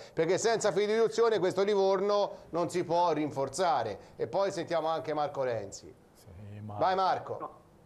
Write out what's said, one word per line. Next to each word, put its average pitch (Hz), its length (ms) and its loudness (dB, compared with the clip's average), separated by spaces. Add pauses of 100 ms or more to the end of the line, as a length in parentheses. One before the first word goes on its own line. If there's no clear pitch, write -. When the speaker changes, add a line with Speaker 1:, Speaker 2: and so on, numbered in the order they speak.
(120)
Speaker 1:
perché 165 280 2
senza 214 320 2
fiduzione 214 640 2
questo 180 260 2
Livorno 196 840 2
non 165 220 -2
si 175 120 -2
può 170 280 2
rinforzare. 139 880 0 (160)
E - 100 -4
poi 185 240 0
sentiamo 165 380 -2
anche 156 260 -2
Marco 147 300 -2
Lenzi. 104 500 -6 (200)
Speaker 2:
Sì, 104 520 -16
ma 104 140 -10
Speaker 1:
Vai 185 160 2
Marco. 180 440 0
Speaker 3:
No, - 120 -10 (340)